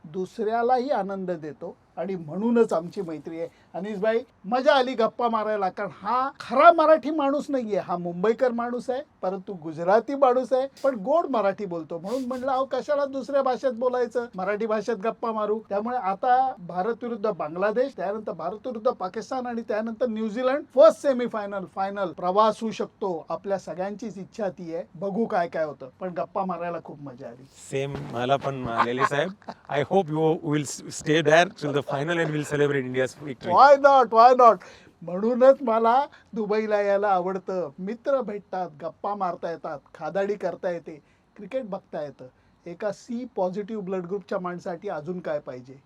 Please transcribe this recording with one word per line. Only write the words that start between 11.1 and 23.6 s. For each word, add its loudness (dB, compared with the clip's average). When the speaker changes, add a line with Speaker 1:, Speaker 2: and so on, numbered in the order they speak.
Speaker 1:
मराठी 0
बोलतो. -8
म्हणून -4
म्हणलं, -6
"अहो, 0
कशाला -2
दुसऱ्या -2
भाषेत 0
बोलायचं, -2
मराठी -2
भाषेत -2
गप्पा -4
मारू." -2
त्यामुळे -2
आता 2
भारत -4
विरुद्ध -4
बांगलादेश, -2
त्यानंतर -6
भारत -8
विरुद्ध -2
पाकिस्तान -6
आणि -6
त्यानंतर -4
न्यूझीलंड, -2
फर्स्ट 8
सेमीफायनल, -2
फायनल -4
प्रवास 2
होऊ -4
शकतो. -6
आपल्या -4
सगळ्यांचीच -8